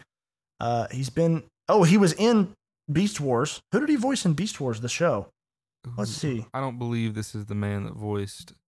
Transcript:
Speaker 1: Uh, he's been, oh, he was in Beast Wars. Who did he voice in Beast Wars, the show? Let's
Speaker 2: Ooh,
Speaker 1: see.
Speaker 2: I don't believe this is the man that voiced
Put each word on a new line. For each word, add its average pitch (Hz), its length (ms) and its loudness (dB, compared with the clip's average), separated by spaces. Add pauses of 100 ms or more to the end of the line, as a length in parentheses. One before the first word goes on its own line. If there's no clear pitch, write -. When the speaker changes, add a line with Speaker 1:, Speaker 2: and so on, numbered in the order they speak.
(600)
Speaker 1:
Uh, 117 320 0
he's 127 180 -6
been, 165 340 2 (260)
oh, 196 140 6
he 170 140 8
was 190 160 6
in 214 380 4 (400)
Beast 180 300 0
Wars. 131 400 0 (100)
Who 202 80 2
did 294 100 0
he 302 60 4
voice 254 300 0
in 170 80 4
Beast 180 260 -4
Wars, 117 220 -4
the 120 80 -4
show? 143 380 0 (680)
Let's 107 160 -4
Speaker 2:
Ooh, - 20 -8 (280)
Speaker 1:
see. 107 120 -12
Speaker 2:
I 131 60 -6
don't 131 180 -6
believe 117 360 -2
this 107 200 -8
is 104 120 -10
the 104 100 -8
man 101 300 -4
that 110 80 -10
voiced 104 600 -8 (140)